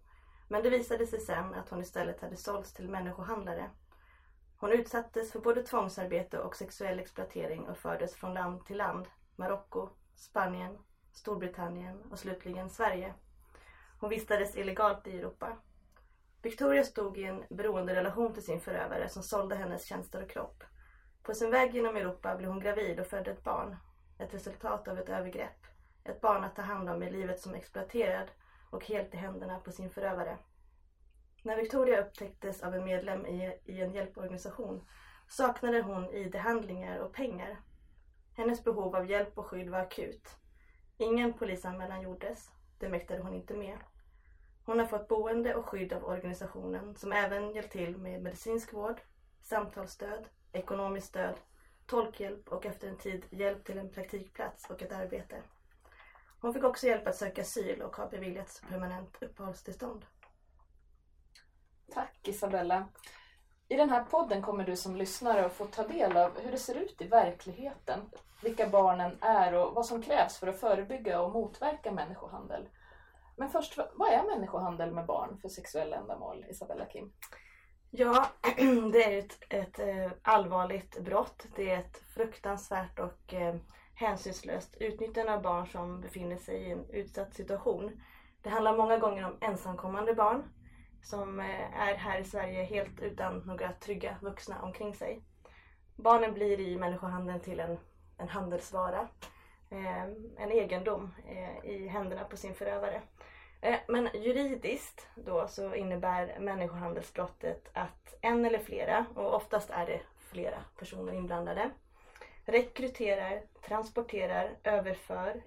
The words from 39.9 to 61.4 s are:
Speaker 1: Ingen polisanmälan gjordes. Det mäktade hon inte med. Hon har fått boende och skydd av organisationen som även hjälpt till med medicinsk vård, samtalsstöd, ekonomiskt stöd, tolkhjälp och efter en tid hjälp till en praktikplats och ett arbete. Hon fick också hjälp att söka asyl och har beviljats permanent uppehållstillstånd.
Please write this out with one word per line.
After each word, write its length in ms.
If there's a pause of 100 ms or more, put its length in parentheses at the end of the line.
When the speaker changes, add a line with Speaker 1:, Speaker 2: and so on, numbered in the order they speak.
Speaker 1:
Ingen 360
polisanmälan 680
gjordes. 480 (280)
Det 100
mäktade 340
hon 120
inte 200
med. 240 (880)
Hon 140
har 80
fått 220
boende 460
och 120
skydd 260
av 120
organisationen 920
som 160
även 400
hjälpt 200
till 240
med 260
medicinsk 500
vård, 280 (420)
samtalsstöd, 840 (240)
ekonomiskt 540
stöd, 280 (520)
tolkhjälp 640
och 180
efter 220
en 100
tid 320
hjälp 340
till 140
en 120
praktikplats 800
och 120
ett 100
arbete. 500 (960)
Hon 140
fick 100
också 220
hjälp 200
att 100
söka 240
asyl 420
och 140
har 120
beviljats 600
permanent 540
uppehållstillstånd. 840 (1900)